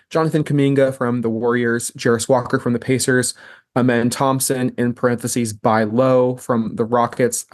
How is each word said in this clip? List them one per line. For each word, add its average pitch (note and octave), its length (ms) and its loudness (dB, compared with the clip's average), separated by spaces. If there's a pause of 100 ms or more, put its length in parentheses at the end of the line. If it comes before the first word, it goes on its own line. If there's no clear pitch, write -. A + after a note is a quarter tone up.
Jonathan D#3+ 360 0
Kuminga C#3 500 2
from B2 260 -2
the A2+ 80 -2
Warriors. A#2 640 -2
Jarace A#2 380 0
Walker B2+ 280 0
from B2 140 -2
the A#2+ 80 0
Pacers. B2+ 540 0 (420)
Amen A#2+ 360 2
Thompson, C3 680 -2
in A#2+ 160 -2
parentheses, A#2+ 580 -2
buy A2 320 0
low, B2+ 520 2
from A2+ 400 -4
the A2+ 100 -2
Rockets. A#2+ 680 -2